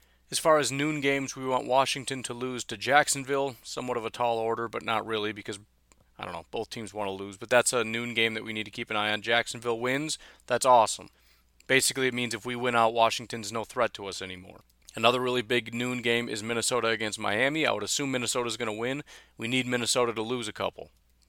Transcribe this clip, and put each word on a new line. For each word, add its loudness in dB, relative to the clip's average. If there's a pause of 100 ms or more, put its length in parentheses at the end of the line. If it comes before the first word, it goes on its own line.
(320)
As -2
far 6
as 2
noon -2
games, 0
we -8
want 0
Washington 0
to -8
lose -6
to -10
Jacksonville. 2
Somewhat -6
of -4
a -4
tall 0
order, -2
but -8
not -2
really, -2
because, -10 (580)
I -14
don't -8
know, -10
both -6
teams -10
wanna -4
lose. -8
But -10
that's 6
a 2
noon -4
game 4
that -6
we -8
need -4
to -14
keep -8
an -4
eye 0
on. -2
Jacksonville 0
wins, -2 (300)
that's 0
awesome. 6 (580)
Basically, 4
it -2
means -2
if -8
we -4
win 0
out, 6
Washington's 0
no -4
threat 0
to -10
us -8
anymore. -14 (340)
Another 6
really 2
big 0
noon -4
game 2
is -6
Minnesota 0
against -2
Miami. 2
I 4
would -2
assume -2
Minnesota's -2
gonna -4
win. -4 (340)
We -6
need 0
Minnesota 2
to -4
lose -4
a -8
couple. -6 (400)